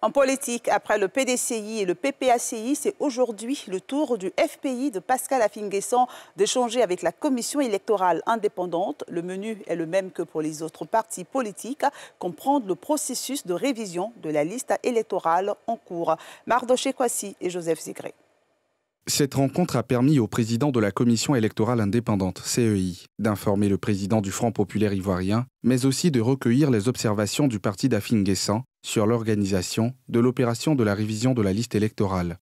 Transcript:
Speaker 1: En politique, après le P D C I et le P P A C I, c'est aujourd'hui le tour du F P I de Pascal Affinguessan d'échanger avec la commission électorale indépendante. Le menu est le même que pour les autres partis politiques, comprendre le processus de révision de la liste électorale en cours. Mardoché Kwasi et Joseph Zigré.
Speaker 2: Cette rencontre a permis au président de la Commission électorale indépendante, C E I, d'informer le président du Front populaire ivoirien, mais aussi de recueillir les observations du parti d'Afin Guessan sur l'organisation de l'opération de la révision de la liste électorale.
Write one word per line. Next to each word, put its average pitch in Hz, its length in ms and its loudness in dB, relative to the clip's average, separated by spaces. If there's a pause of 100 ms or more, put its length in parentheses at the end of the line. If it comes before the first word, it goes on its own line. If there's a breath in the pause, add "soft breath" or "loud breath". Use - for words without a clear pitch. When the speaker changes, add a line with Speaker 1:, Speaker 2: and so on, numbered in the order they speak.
Speaker 1:
En 220 60 2
politique, 262 580 0
après 208 300 0
le 196 120 0
P 269 160 0
D 247 120 0
C 233 220 -2
I 214 220 -6
et 196 40 0
le 185 80 0
P 277 180 -2
P 262 200 2
A 240 80 4
C - 180 -6
I, 240 180 -2
c'est - 240 -4
aujourd'hui 233 680 -2
le 190 120 -4
tour 269 380 -2
du 185 120 -4
F - 300 -2
P 277 120 -4
I 254 180 -2
de 208 80 -8
Pascal 214 460 0
Affinguessan 208 640 0 (300 loud breath)
d'échanger 240 440 2
avec 180 220 0
la 170 80 2
commission 262 500 -2
électorale 196 640 2
indépendante. 196 840 -2
Le 170 120 -4
menu 190 460 -6
est 170 80 -2
le 170 100 -4
même 190 240 0
que 175 140 -6
pour 156 180 -6
les 156 220 -4
autres 160 220 -8
partis 202 380 -2
politiques, 233 600 -6 (340 loud breath)
comprendre 269 480 -2
le 185 80 -2
processus - 720 -4
de 180 80 -4
révision 208 580 -4 (120)
de 156 80 -4
la 147 120 2
liste 208 380 -4
électorale 196 720 0 (140)
en 233 80 -2
cours. 170 400 -2 (320 loud breath)
Mardoché 247 460 2
Kwasi 226 460 -2
et 180 120 -4
Joseph 165 300 -2
Zigré. - 340 -12 (920)
Speaker 2:
Cette 143 260 0
rencontre 139 440 2
a 113 60 0
permis 131 360 4
au 107 80 2
président 117 440 0
de 123 80 2
la 101 120 2
Commission 120 420 2
électorale 110 480 2
indépendante, 101 640 0
C - 220 0
E 104 100 4
I, 92 280 -2 (120)
d'informer 104 500 0
le 95 120 2
président 101 420 0
du 95 100 -4
Front 117 200 0
populaire 104 420 0
ivoirien, 98 540 0 (160)
mais 123 220 2
aussi 135 260 2
de 127 100 2
recueillir 131 480 4
les 110 180 2
observations 110 600 0
du 110 120 0
parti 113 300 -2
d'Afin 110 320 2
Guessan 101 420 0 (220)
sur 107 220 0
l'organisation 110 880 0 (120)
de 120 120 2
l'opération 123 560 2
de 127 80 2
la 104 100 4
révision 107 400 0
de 120 80 2
la 98 100 2
liste 110 220 -2
électorale. 95 680 0